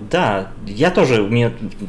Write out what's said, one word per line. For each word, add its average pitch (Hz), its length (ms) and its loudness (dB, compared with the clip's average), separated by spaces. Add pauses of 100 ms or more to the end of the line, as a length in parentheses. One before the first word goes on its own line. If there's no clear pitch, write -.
(120)
да, 110 400 0 (160)
я 123 240 0
тоже, 131 300 4
у 98 80 0
меня 117 240 2 (360)